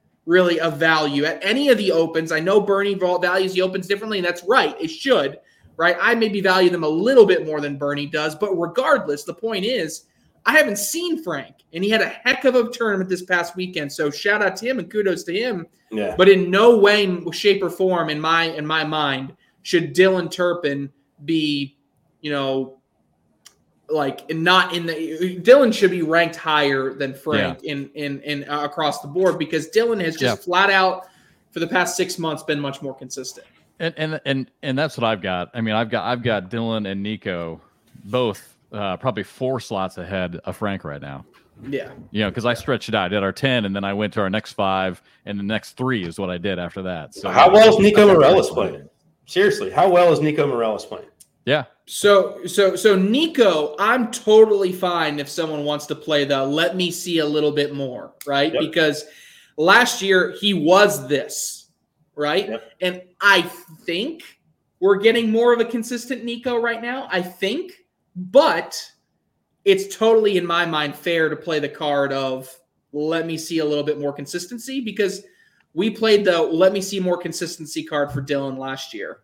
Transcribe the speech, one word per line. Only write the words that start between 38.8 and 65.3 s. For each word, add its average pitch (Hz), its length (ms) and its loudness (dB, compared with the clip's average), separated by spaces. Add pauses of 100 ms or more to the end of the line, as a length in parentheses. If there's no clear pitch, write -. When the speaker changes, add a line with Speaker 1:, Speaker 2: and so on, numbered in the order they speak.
Speaker 3:
probably 107 260 -4
four 127 380 -6
slots 95 380 -6
ahead 90 460 -6
of 92 120 -10
Frank 98 260 -6
right 71 180 -12
now. 71 240 -14 (440)
Speaker 1:
Yeah. 139 240 -8 (180)
Speaker 3:
You 107 140 -2
know, - 80 -2
'cause 113 120 -6
I 120 100 0
stretched - 340 -6
it 110 80 -4
out. 98 80 0
I 90 40 -2
did 101 140 -2
our 98 80 0
ten, 123 360 -2
and 98 100 -4
then 98 80 -4
I 98 80 -2
went 101 220 -4
to 113 60 -2
our 98 80 0
next 107 260 -6
five, 95 460 -2 (260)
and 101 120 -8
the 101 60 -8
next 104 320 -6
three 127 260 -2
is 85 160 -8
what 98 100 -4
I 90 100 -6
did 90 200 -4
after 87 240 -8
that. 85 320 -10
So - 140 -10
Speaker 2:
How 147 240 8
well 220 160 10
is 214 100 6
Nico 208 240 6
Speaker 3:
I've 208 60 10
got 185 80 8
Speaker 2:
Morales 165 340 6
Speaker 3:
Frank 107 220 -2
Speaker 2:
playing? - 160 -16 (380)
Seriously, 196 440 0
how 185 180 4
well 175 240 6
is 135 60 2
Nico 151 300 0
Morales 113 360 -2
playing? - 220 -14 (400)
Speaker 3:
Yeah. 135 200 0 (200)
Speaker 1:
So, - 600 2
so, 185 280 2
so 196 220 4
Nico, 196 800 2
I'm 220 320 0
totally 214 600 4
fine 170 480 -2
if 143 80 -8
someone 156 360 -4
wants 147 220 -4
to 147 80 -8
play 143 300 -2
the 135 200 0
"let 160 300 0
me 180 160 -2
see 170 280 -4
a 151 80 0
little 147 260 0
bit 143 220 -2
more," 131 400 -10 (120)
right? 143 260 0
Speaker 2:
Yep. 160 80 -2
Speaker 1:
Because 170 440 0 (520)
last 202 460 4
year 190 380 2
he 202 120 0
was 175 540 4
this, - 640 -6 (460)
right? 151 320 -2
Speaker 2:
Yep. - 320 -10
Speaker 1:
And 180 220 -4 (180)
I 196 220 6 (440)
think 226 540 -8 (400)
we're 190 160 4
getting 226 340 2